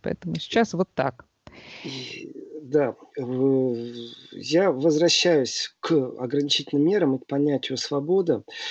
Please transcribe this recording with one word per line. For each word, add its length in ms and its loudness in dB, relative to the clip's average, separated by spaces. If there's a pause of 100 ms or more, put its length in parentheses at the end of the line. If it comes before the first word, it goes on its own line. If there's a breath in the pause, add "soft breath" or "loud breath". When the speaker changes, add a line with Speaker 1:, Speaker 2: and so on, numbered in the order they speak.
Speaker 1:
Поэтому 340 -6
сейчас 380 0
вот 200 0
так. 300 -4 (600 loud breath)
Speaker 2:
И, 480 -12 (300)
да, 340 0 (200)
в-, 600 2 (560)
я 400 2
возвращаюсь 1080 2
к 120 -2
ограничительным 920 0
мерам 300 4
и 40 -2
к 80 -16
понятию 500 0
свобода. 640 0 (280 loud breath)